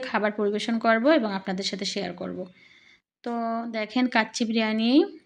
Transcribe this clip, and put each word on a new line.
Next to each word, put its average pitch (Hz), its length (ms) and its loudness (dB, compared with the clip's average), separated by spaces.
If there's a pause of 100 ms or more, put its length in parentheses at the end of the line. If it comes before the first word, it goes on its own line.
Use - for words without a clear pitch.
খাবার 214 320 -2
পরিবেশন 208 460 -2
করব 226 320 2
এবং 247 220 4
আপনাদের 190 340 -4
সাথে 196 200 -6
শেয়ার 185 280 -4
করব। 180 240 -8 (840)
তো 240 80 -6 (380)
দেখেন 220 380 0
কাচ্চি 226 360 0
বিরিয়ানি 220 480 0 (340)